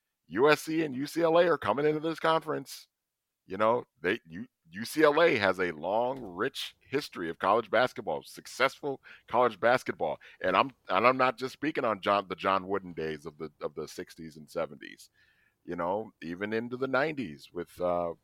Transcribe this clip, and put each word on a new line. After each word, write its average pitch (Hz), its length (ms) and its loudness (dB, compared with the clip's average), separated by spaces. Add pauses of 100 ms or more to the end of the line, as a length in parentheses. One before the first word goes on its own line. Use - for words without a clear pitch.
(260)
U 123 240 4
S 147 120 4
C 160 200 -2
and 143 140 -4
U 143 100 -6
C 160 160 -4
L 165 160 4
A 180 100 4
are 156 80 2
coming 123 300 0
into 151 140 0
this 160 180 -4
conference. 156 720 -2 (580)
You 92 100 -10
know, 113 300 2 (160)
they, 90 160 2 (100)
you, 87 180 -12 (260)
U 101 120 -8
C 151 200 -2
L 151 180 6
A 160 140 6
has 95 220 4
a 90 120 0
long, 107 500 -2
rich 104 600 -6
history 113 500 -6
of 82 80 -8
college 104 320 2
basketball, 107 540 0
successful - 760 -4 (260)
college 117 320 2
basketball. 87 600 0 (240)
And 92 120 0
I'm, 120 160 4 (200)
and 98 160 4
I'm 131 100 6
not 127 220 2
just 127 160 -6
speaking 156 300 -4
on 104 180 0
John, 101 260 2
the 92 60 -4
John 92 340 0
Wooden 95 240 -4
days 80 320 -6
of 76 140 -14
the, 78 120 -8 (120)
of 78 120 -6
the 78 140 -8
sixties 82 480 -14
and 76 140 -20
seventies. 71 580 -10 (560)
You 87 120 -8
know, 98 360 -4 (100)
even 90 300 -6
into 120 240 -4
the 131 120 -4
nineties 131 640 -4
with, 87 280 -10
uh, 87 320 0 (120)